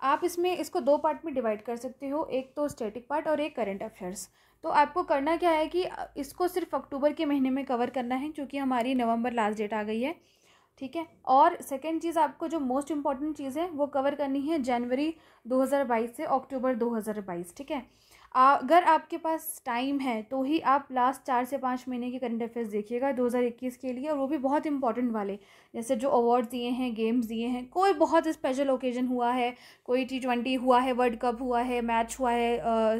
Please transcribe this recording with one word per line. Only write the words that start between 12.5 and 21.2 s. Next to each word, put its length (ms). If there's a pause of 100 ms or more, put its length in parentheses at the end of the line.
मोस्ट 320
इंपॉर्टेंट 460
चीज़ 220
है 100
वो 180
कवर 280
करनी 260
है 200
जनवरी 540 (320)
दो 140
हज़ार 220
बाईस 340
से 60
अक्टूबर 520
दो 140
हज़ार 320
बाईस, 360
ठीक 140
है। 400 (240)
आ-, 220
अगर 260
आपके 340
पास 480
टाइम 340
है 240
तो 200
ही 160
आप 320
लास्ट 300